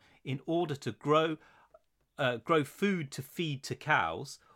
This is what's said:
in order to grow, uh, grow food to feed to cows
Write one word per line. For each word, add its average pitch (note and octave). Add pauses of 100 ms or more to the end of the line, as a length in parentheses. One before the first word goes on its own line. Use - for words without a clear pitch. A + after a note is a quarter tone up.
(240)
in C3
order E3
to B2+
grow, D#3 (800)
uh, B2
grow D#3
food F3
to -
feed D3+
to -
cows B2 (160)